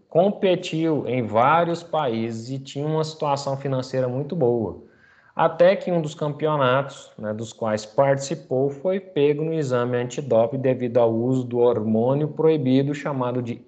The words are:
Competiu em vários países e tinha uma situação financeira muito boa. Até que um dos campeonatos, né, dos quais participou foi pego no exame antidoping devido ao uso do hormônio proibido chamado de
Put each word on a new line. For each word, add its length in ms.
Competiu 1000
em 200
vários 560
países 680
e 100
tinha 280
uma 180
situação 520
financeira 520
muito 260
boa. 480
Até 400
que 160
um 80
dos 140
campeonatos, 1040
né, 160
dos 180
quais 320
participou 840
foi 280
pego 460
no 80
exame 460
antidoping 600
devido 380
ao 160
uso 320
do 140
hormônio 680
proibido 680
chamado 480
de 260